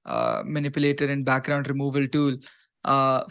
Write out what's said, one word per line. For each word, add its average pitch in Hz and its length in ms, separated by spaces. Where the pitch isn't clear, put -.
uh, 57 400
manipulator 143 600
and 139 200
background 135 440
removal 139 400
tool, 143 280
uh, 135 460